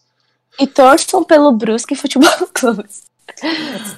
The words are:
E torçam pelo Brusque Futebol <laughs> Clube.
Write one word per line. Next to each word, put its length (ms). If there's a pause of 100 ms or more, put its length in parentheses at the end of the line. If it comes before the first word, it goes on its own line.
(600)
E 60
torçam 580
pelo 280
Brusque 440
Futebol 340 (120)
<laughs> 120
Clube. 300 (1120)